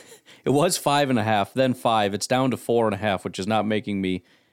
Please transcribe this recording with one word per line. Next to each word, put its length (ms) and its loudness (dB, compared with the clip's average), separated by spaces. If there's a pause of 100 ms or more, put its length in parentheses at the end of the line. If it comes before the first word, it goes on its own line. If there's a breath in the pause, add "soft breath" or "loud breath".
(140)
<laughs> 300 -20
it 60 -2
was 280 2
five 320 2
and 80 2
a 60 0
half, 300 0
then 200 2
five. 400 0
It's 140 -6
down 240 0
to 60 -4
four 280 0
and 80 0
a 40 -6
half, 260 -2
which 160 -10
is 80 -4
not 180 0
making 360 -4
me, 220 -4 (300 soft breath)